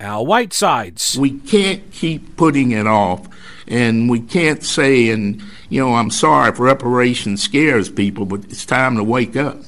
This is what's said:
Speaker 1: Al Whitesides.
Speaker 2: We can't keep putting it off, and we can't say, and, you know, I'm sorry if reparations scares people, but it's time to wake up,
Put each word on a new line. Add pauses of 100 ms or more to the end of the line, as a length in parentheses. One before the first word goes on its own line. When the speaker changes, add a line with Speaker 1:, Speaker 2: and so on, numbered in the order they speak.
Speaker 1:
Al
Whitesides.
Speaker 2:
We
can't
keep
putting
it
off, (400)
and
we
can't
say,
and, (280)
you
know,
I'm
sorry
if
reparations
scares
people,
but
it's
time
to
wake
up,